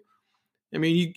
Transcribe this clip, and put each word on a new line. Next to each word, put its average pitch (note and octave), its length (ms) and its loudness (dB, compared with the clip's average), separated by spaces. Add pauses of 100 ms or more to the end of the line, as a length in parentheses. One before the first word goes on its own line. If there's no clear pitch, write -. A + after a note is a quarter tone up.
(720)
I D#3+ 60 -6
mean, D#3+ 160 2
you, F3 220 0